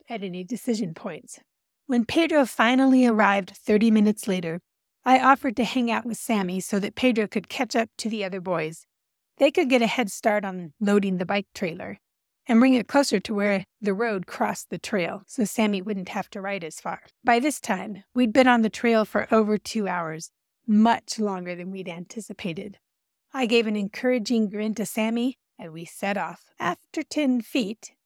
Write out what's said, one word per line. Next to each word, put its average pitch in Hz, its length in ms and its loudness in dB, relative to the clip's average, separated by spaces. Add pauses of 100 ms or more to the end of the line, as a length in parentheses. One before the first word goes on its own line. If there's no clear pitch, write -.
at 220 140 -8
any 185 220 -8
decision 208 500 -4
points. - 460 -14 (480)
When 240 180 2
Pedro 311 400 2
finally 254 580 4
arrived 202 460 2
thirty 220 400 2
minutes 214 360 4
later, 180 340 -4 (440)
I 262 160 6
offered 262 360 4
to 233 80 0
hang 240 260 -2
out 226 160 -2
with 226 100 -4
Sammy 190 440 -2
so - 180 -2
that 190 160 -4
Pedro 226 320 2
could - 240 -6
catch 254 260 -4
up 226 220 0
to 226 100 -6
the 208 160 -4
other 190 160 -6
boys. 165 460 -4 (500)
They 285 140 4
could 320 180 0
get 247 140 4
a 226 40 2
head 214 240 -2
start 208 320 0
on 185 380 -10
loading 202 380 2
the 180 80 -2
bike 202 280 -2
trailer 185 440 -8 (500)
and 233 100 6
bring 262 160 6
it 233 140 0
closer 277 320 2
to 220 120 -8
where 202 320 0 (160)
the 202 140 -2
road 208 320 -4
crossed - 420 -6
the 175 100 -8
trail 196 500 -4
so 226 160 -2
Sammy 202 360 0
wouldn't 190 280 -8
have 196 220 -8
to 208 100 -12
ride 190 240 -8
as - 160 -14
far. 175 200 -10 (220)
By 240 160 4
this 269 220 -2
time, 196 420 -6 (120)
we'd 247 180 2
been 262 160 6
on 240 140 4
the 220 60 2
trail 226 360 2
for - 280 -2
over 214 240 4
two 208 300 -6
hours, 165 460 -6 (340)
much 220 540 4
longer 180 340 -4
than 180 160 -10
we'd 190 180 -10
anticipated. 185 920 -10 (540)
I 262 140 0
gave 226 220 4
an 214 80 -2
encouraging 220 720 0
grin 214 240 -4
to 208 100 -6
Sammy, 233 540 -2 (180)
and 165 160 -16
we 165 120 -12
set 202 320 -6
off. 175 420 -10
After 330 460 -6
ten 254 380 0
feet, 226 500 -6 (140)